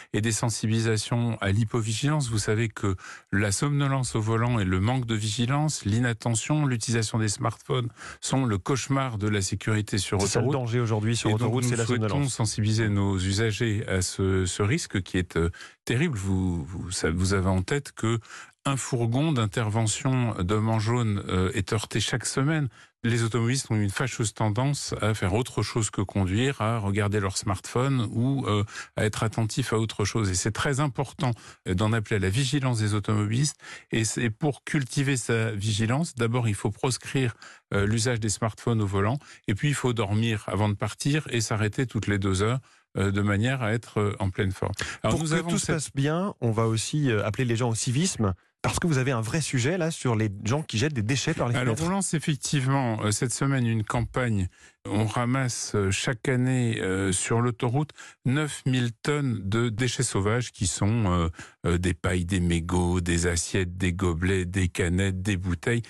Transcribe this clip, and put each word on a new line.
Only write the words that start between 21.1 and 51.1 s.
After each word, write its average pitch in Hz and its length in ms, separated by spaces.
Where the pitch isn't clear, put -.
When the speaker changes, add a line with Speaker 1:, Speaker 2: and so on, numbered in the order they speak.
Speaker 1:
euh, 92 260
est - 180
heurté 113 280
chaque - 260
semaine. 147 400
Les 117 180
automobilistes 117 480
ont 110 60
une 101 140
fâcheuse 120 440
tendance 120 640
à 107 140
faire 98 200
autre 113 280
chose 107 280
que - 100
conduire, 101 600
à 113 200
regarder 101 400
leur 95 180
smartphone 120 720
ou, 127 380
euh, 104 160
à - 80
être 107 180
attentif 113 500
à 110 60
autre 110 260
chose. 101 260
Et 90 40
c'est 107 160
très 135 300
important, 135 500
euh, 92 60
d'en 107 180
appeler 113 240
à - 20
la 95 100
vigilance 127 520
des 107 140
automobilistes. 110 600
Et 113 120
c'est 120 260
pour 143 340
cultiver 139 520
sa 113 360
vigilance, 110 640
d'abord, 117 320
il 101 80
faut 107 160
proscrire, 127 640
euh, 101 140
l'usage 113 320
des 107 120
smartphones 113 520
au 104 40
volant. 101 340
Et 113 80
puis, 147 140
il 143 60
faut 123 180
dormir 110 560
avant 104 200
de 104 60
partir 143 560
et 120 100
s'arrêter 110 460
toutes 110 220
les 104 100
deux 95 240
heures, 117 160
euh, 98 140
de 101 100
manière 110 400
à 107 100
être, 113 280
euh, 104 180
en 98 120
pleine 95 200
forme. 98 240
Alors, 110 120
Speaker 2:
Pour 151 80
Speaker 1:
nous 156 60
Speaker 2:
que 160 80
Speaker 1:
avons 165 120
Speaker 2:
tout 202 80
se - 80
Speaker 1:
cette 160 100
Speaker 2:
passe - 180
bien, 156 460
on 120 100
va 113 160
aussi, 120 460
euh, 104 120
appeler 107 200
les 117 100
gens 120 140
au 110 80
civisme. 120 580
Parce - 180
que 175 80
vous 147 100
avez 131 140
un 117 80
vrai 120 200
sujet 143 380
là 165 140
sur 120 240
les 110 120
gens 135 200
qui - 140
jettent 143 180
des 117 80
déchets 135 320